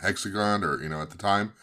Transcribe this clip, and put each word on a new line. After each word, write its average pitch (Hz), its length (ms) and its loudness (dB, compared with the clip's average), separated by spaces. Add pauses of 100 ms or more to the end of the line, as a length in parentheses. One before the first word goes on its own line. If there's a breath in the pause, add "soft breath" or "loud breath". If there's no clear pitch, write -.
hexagon 104 600 0
or, 71 200 0
you 78 60 -4
know, 78 120 -4
at 78 100 -6
the - 60 -18
time, 101 460 2